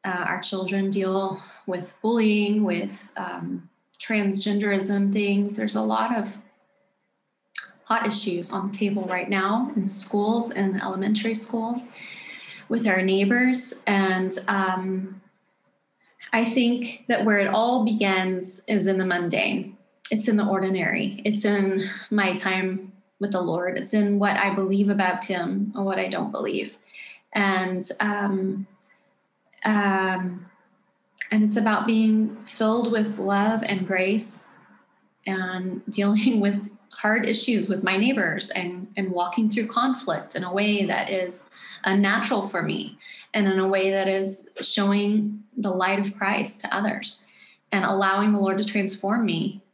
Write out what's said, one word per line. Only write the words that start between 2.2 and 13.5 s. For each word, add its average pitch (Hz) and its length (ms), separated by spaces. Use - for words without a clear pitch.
with, - 520
um, 175 540
transgenderism 202 1120
things. 202 460
There's 214 200
a 220 40
lot 220 340
of 208 220
hot 226 220
issues 180 460
on 196 180
the - 60
table 196 280
right 180 260
now 208 440
in 196 160
schools 220 600
and 190 320
elementary 208 520
schools 226 580
with 226 180
our 185 140
neighbors. 202 840